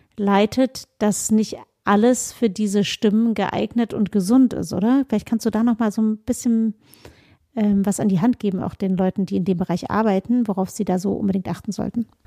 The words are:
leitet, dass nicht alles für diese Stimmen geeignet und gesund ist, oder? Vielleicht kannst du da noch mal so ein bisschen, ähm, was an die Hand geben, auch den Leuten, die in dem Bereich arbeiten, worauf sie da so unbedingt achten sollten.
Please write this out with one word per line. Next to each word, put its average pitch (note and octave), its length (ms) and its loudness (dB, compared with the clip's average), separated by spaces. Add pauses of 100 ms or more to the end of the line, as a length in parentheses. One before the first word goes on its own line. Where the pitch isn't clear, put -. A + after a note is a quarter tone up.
(160)
leitet, G#3+ 680 0 (140)
dass - 320 0
nicht A3 280 0 (260)
alles A#3 480 2
für A#3 160 0
diese G3+ 360 0
Stimmen A3 500 0
geeignet G#3 580 -2
und G#3+ 200 -2
gesund G#3+ 400 4
ist, - 200 -6
oder? A#3+ 360 2
Vielleicht G#3 180 -2
kannst - 180 -2
du A3 60 0
da G#3+ 140 0
noch A#3 160 0
mal A3 100 0
so G#3+ 100 -4
ein A3 180 0
bisschen, A3+ 560 -2 (800)
ähm, G#3 280 2
was G3 140 -2
an G#3+ 100 0
die F#3+ 120 2
Hand A#3+ 180 2
geben, F#3 240 -4
auch - 140 -6
den F#3+ 200 -2
Leuten, F#3 300 0
die G3 80 -6
in F#3+ 100 0
dem F#3 140 0
Bereich F3 320 -4
arbeiten, A3 560 0
worauf F#3+ 240 -2
sie - 140 -4
da F3+ 160 -2
so G3 120 -2
unbedingt F#3+ 360 -2
achten - 240 -8
sollten. - 340 -6 (200)